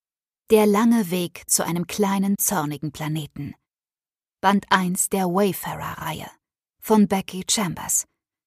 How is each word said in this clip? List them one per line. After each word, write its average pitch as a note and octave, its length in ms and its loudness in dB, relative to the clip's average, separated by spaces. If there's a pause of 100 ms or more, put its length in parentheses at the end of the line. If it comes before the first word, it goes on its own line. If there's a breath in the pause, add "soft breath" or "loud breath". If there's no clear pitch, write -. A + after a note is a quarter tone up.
(500)
Der G#3+ 160 6
lange G#3+ 440 4
Weg F3 380 -6
zu - 160 0
einem E3+ 220 -4
kleinen, G3 520 0
zornigen D3+ 540 -2
Planeten. D3+ 640 -8 (840)
Band G3 300 2
eins F#3 380 0
der F#3+ 180 0
Wayfarer-Reihe E3+ 1040 -4 (480)
von G#3+ 300 4
Becky F#3 420 -4
Chambers. - 560 -2 (400)